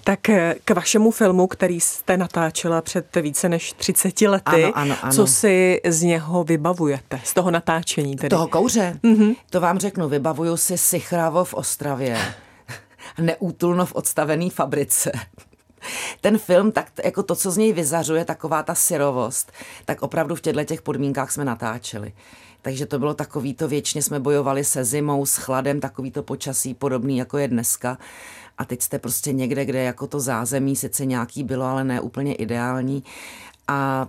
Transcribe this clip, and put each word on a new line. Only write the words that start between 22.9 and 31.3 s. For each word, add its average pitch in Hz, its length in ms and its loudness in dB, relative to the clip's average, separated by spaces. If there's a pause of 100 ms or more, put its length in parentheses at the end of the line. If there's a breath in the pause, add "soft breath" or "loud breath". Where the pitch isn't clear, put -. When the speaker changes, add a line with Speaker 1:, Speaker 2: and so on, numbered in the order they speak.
Speaker 2:
bylo 147 160 -2
takový 139 400 -6
to, 160 140 -4
věčně 147 340 -2
jsme 143 180 -2
bojovali 139 440 0
se 135 200 -2
zimou, 143 420 0
s - 100 0
chladem, 135 440 -2
takový 135 300 -8
to 143 120 -8
počasí 139 520 -6
podobný, 131 440 -2
jako 127 200 -4
je 143 100 0
dneska. 123 500 -2 (600 loud breath)
A 127 60 -4
teď 123 180 -6
jste - 160 -4
prostě 127 340 -4
někde, 135 320 -2
kde 127 180 -2
jako 127 240 -4
to 143 140 -6
zázemí 131 560 -2
sice 135 300 -4
nějaký 127 380 -4